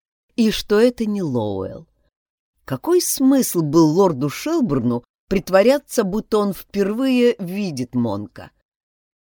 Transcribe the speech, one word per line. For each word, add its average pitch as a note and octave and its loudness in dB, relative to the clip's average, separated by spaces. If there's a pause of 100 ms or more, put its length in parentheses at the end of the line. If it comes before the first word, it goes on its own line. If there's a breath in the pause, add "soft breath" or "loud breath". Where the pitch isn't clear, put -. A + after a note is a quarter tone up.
(360)
и A3 2
что - -2
это A#3+ 2
не G#3 -4
Лоуэлл. G#2+ -4 (800)
Какой E4 0
смысл C4 2
был D#3 4
лорду D3+ 2
Шелбурну C3 -2 (240)
притворяться, G#3 2
будто G#3 -2
он G3+ -2
впервые A#3+ 0
видит F3 -6
Монка? G#2 -6 (680)